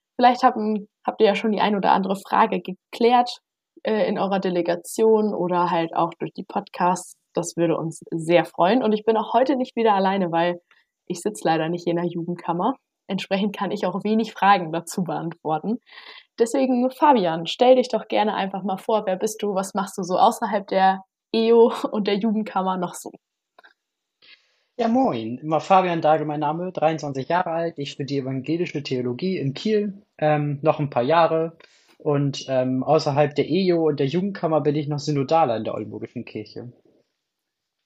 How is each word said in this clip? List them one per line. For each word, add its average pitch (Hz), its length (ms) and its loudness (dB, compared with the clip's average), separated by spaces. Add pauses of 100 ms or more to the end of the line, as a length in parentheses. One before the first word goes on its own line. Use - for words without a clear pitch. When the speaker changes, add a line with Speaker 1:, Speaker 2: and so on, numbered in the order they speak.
(160)
Speaker 1:
Vielleicht 247 260 4
habt, 240 160 4 (480)
habt - 160 -2
ihr 220 60 6
ja 196 80 4
schon 214 160 0
die 202 100 0
ein 208 140 2
oder 185 160 2
andere 190 240 2
Frage 190 460 0
geklärt, 240 800 0 (420)
äh, 214 260 0
in 196 80 -2
eurer 190 220 0
Delegation 196 960 2
oder 175 340 0
halt 165 260 -2
auch 165 220 0
durch 160 160 -8
die 185 120 -12
Podcasts. 180 680 -4 (200)
Das 170 220 -6
würde 165 220 0
uns 160 320 -8
sehr 165 360 2
freuen. 208 360 2
Und 214 120 2
ich 208 120 -2
bin 220 100 2
auch 220 180 -2
heute 262 240 2
nicht 247 180 -6
wieder 226 180 2
alleine, 190 380 0
weil 175 280 0 (460)
ich 180 160 -8
sitz 214 220 -6
leider 160 260 0
nicht 175 160 -6
in 170 120 0
der 175 100 -2
Jugendkammer. 175 680 -4 (320)
Entsprechend 196 500 -4
kann 190 140 -6
ich 143 160 -4
auch 175 180 -4
wenig 214 300 -2
Fragen 190 380 2
dazu 170 320 -4
beantworten. 160 760 -4 (640)
Deswegen, 254 500 0
Fabian, 185 560 2
stell 254 300 4
dich 247 140 2
doch 220 180 -4
gerne 208 260 0
einfach 190 300 -4
mal 190 140 -4
vor. 214 280 -2
Wer 185 120 -2
bist 214 260 -6
du? 208 100 -2
Was 196 220 -4
machst 196 240 -6
du 185 40 -6
so 175 140 -2
außerhalb 208 480 2
der 190 380 2 (280)
eo 226 400 6 (200)
und 208 160 -2
der 202 80 0
Jugendkammer 202 600 -2
noch 180 180 -6
so? - 160 -14 (1700)
Speaker 2:
Ja, 226 80 2
moin. 139 500 0
Immer 156 220 -2
Fabian 180 420 4
Dage, 151 240 4
mein 151 140 -4
Name, 165 320 -4
dreiundzwanzig 147 560 -2
Jahre 170 240 0
alt. 165 260 -4
Ich 143 140 -8
studiere 139 320 -4
evangelische 147 580 -4
Theologie 131 560 -4
in 135 160 -4
Kiel, 208 480 -2 (160)
ähm, 147 460 0
noch 156 160 2
ein 143 100 -2
paar 120 140 0
Jahre. 160 520 2 (440)
Und, 143 500 -2
ähm, 131 340 0
außerhalb 147 520 2
der 143 120 0
eo 170 420 2
und 143 100 0
der 139 80 2
Jugendkammer 170 540 -2
bin 143 140 0
ich 143 120 -4
noch 147 100 -4
Synodaler 139 600 0
in 110 80 -8
der 107 100 -6
Oldenburgischen 110 500 -10
Kirche. 110 480 -12 (1120)